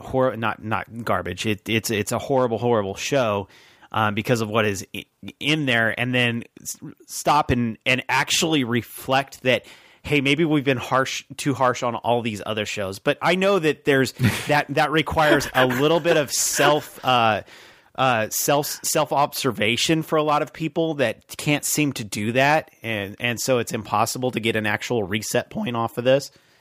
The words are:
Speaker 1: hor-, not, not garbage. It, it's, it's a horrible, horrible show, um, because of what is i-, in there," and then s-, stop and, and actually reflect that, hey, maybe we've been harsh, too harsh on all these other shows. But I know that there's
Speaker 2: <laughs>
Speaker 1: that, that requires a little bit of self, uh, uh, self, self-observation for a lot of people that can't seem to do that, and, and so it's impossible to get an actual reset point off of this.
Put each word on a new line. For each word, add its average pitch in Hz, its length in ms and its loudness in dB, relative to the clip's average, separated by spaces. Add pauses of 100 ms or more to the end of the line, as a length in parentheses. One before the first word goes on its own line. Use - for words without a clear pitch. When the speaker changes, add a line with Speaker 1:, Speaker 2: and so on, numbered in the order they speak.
Speaker 1:
hor-, 127 360 0
not, 110 280 -4
not 110 400 -6
garbage. 90 420 -2
It, 107 220 -2
it's, 110 220 0
it's 104 220 -2
a 117 60 -2
horrible, 127 400 0
horrible 107 380 0
show, 107 520 -2 (420)
um, 107 240 0
because 110 280 0
of 107 80 -2
what 110 160 2
is 101 280 -4
i-, 98 100 -12 (360)
in 151 260 0
there," 117 320 2
and 123 160 -2
then 120 300 0 (160)
s-, - 160 -12 (300)
stop 151 440 0
and, 120 360 0
and 127 220 2
actually 147 540 0
reflect 123 800 -4
that, 123 220 0 (400)
hey, 147 160 0
maybe 143 240 2
we've 151 200 2
been 135 120 2
harsh, - 480 -2 (120)
too 143 180 -2
harsh 123 280 0
on 120 140 -2
all 120 260 0
these 107 240 -4
other 107 200 -2
shows. 98 340 -6
But - 200 0
I 170 140 2
know 190 240 2
that 156 260 0
there's 135 280 4
Speaker 2:
<laughs> - 340 0
Speaker 1:
that, 147 220 2
that 143 240 0
requires 151 600 2
a 131 120 4
little 143 340 2
bit 165 160 2
of 143 140 2
self, - 720 0
uh, 117 380 4 (520)
uh, 117 360 2
self, 147 360 0 (180)
self-observation 143 1160 0
for 160 140 -2
a 151 60 4
lot 147 200 2
of 143 100 -6
people 160 420 -2
that 120 420 -4
can't 147 280 -2
seem 147 300 0
to 120 100 -8
do 107 280 -4
that, 143 380 2 (120)
and, 104 360 -6
and 120 220 -2
so 127 180 2
it's 113 140 -4
impossible 117 580 0
to 120 100 -6
get 110 140 0
an 107 120 -2
actual 107 360 0
reset 107 480 -4
point 110 260 -6
off 113 220 -2
of 120 60 -6
this. 131 260 4 (300)